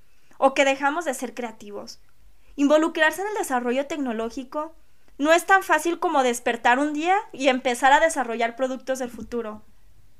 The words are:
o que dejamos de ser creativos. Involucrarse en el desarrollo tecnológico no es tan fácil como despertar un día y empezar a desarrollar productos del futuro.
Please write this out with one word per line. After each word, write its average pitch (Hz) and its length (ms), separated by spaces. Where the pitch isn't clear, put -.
o 269 160
que 277 120
dejamos 277 400
de 277 100
ser 247 180
creativos. 214 680
Involucrarse 311 640
en 403 80
el 427 60
desarrollo 262 520
tecnológico 269 880
no 302 160
es 339 140
tan 381 160
fácil 339 380
como 302 240
despertar 240 560
un 302 120
día 330 240
y 262 140
empezar 262 460
a 302 80
desarrollar 233 560
productos 262 420
del 247 120
futuro. 220 520